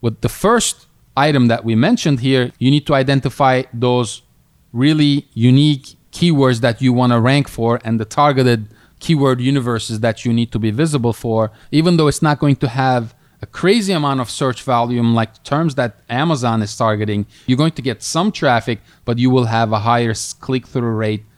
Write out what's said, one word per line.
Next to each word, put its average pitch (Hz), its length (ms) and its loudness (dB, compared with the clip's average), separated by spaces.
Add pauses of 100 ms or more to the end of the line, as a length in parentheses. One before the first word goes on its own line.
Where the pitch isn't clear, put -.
With 113 200 -4
the 123 80 -2
first - 580 -2 (300)
item 139 300 2
that 117 180 0
we 113 120 -2
mentioned 147 440 0
here, 127 380 0
you 123 120 2
need 147 160 2
to 151 80 0
identify 135 680 0 (100)
those 123 500 -2 (500)
really 143 600 2
unique 131 640 2 (160)
keywords 139 480 2
that 117 220 -2
you 127 100 2
wanna 123 280 2
rank 135 260 2
for 117 380 -4
and 113 160 -2
the 107 40 -6
targeted 127 600 2 (320)
keyword 135 420 0
universes 120 600 -2
that 113 240 -2
you 120 80 0
need 117 180 0
to - 80 -4
be 110 140 -2
visible 131 400 0
for. 110 400 -2 (180)
Even 165 260 2
though 156 120 2
it's - 140 -2
not 151 180 0
going 143 160 2
to 135 120 -2
have 123 460 -2 (280)
a - 40 -12
crazy 196 460 0
amount 143 280 -2
of 120 100 -8
search 127 320 -4
volume 120 520 0
like 113 300 -2
terms 151 300 -2
that 123 260 -4 (100)
Amazon 123 520 0
is 104 140 -8
targeting, 107 500 -2 (200)
you're 127 100 2
going 156 160 2
to - 80 -12
get 113 220 -6
some 180 280 -2
traffic, 120 500 -2 (260)
but 120 120 -2
you 127 120 2
will 127 160 2
have 113 260 0
a 110 60 0
higher 117 320 0
s-, - 240 -8
click-through 120 600 -4
rate 107 300 -4 (140)